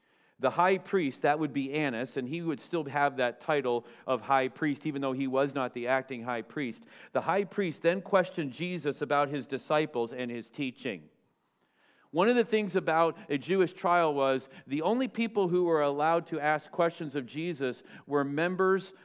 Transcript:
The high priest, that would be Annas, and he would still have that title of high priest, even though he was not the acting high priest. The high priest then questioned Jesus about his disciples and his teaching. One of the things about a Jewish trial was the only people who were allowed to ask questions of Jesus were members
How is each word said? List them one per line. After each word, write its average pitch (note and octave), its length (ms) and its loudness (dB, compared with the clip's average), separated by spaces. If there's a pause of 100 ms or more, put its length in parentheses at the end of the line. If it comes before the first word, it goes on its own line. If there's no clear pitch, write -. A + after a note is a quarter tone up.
(380)
The C3 120 0
high F#3 280 2
priest, F#3 440 -2
that D3+ 180 2
would D3 120 -2
be C3+ 200 -4
Annas, C3+ 440 -2
and B2+ 120 -4
he E3 120 -4
would D#3+ 200 -4
still E3 240 -4
have C#3+ 320 0
that B2 240 0
title B2+ 440 0 (220)
of B2+ 140 0
high C3 260 2
priest, C#3+ 400 -4
even C#3 160 -4
though C3+ 100 0
he C3+ 140 -2
was C3 280 0
not C3 200 -2
the A#2+ 140 -6
acting C3 340 -2
high A#2+ 200 -4
priest. B2 420 -8 (280)
The B2+ 100 0
high F#3+ 220 0
priest F3+ 380 -4
then F3+ 180 2
questioned F3+ 520 0
Jesus D#3+ 500 -6
about C#3+ 260 0
his C3+ 180 -6
disciples C3+ 680 -2
and B2+ 180 -6
his A#2+ 180 -8
teaching. A#2+ 540 -6 (1080)
One F3+ 160 4
of B3 80 4
the A#3 80 6
things G#3 320 0
about E3 420 2 (100)
a D3 80 0
Jewish E3 360 2
trial E3+ 420 2
was C3+ 340 0 (200)
the D3 140 -2
only A#3 260 2
people G#3 400 0
who F3+ 160 2
were E3 180 4
allowed D3+ 460 2
to D#3+ 100 -4
ask D3+ 320 0
questions E3 460 0
of C3 100 -4
Jesus C3+ 560 -4 (240)
were C#3+ 160 0
members F3+ 680 0 (120)